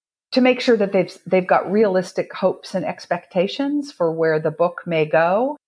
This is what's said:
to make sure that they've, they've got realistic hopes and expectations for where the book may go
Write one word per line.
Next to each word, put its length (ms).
to 80
make 180
sure 180
that 140
they've, 340
they've 220
got 240
realistic 640
hopes 420
and 100
expectations 1040
for 200
where 280
the 120
book 340
may 200
go 520